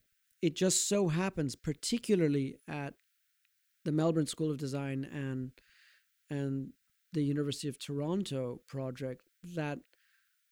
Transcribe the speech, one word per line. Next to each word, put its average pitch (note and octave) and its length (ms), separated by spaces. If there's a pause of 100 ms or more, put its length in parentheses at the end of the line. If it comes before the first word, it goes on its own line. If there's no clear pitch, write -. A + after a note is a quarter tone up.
(420)
it E3 140
just F#3 320
so G3+ 200
happens, E3 480
particularly D3+ 1040 (100)
at D3 260 (880)
the D#3+ 80
Melbourne D#3 360
School D#3 240
of C#3+ 60
Design C#3 540
and, C3 400 (800)
and C3+ 400 (440)
the D3+ 100
University C#3+ 440
of C3 120
Toronto C#3+ 880
project, C3 560 (200)
that D#3+ 360 (720)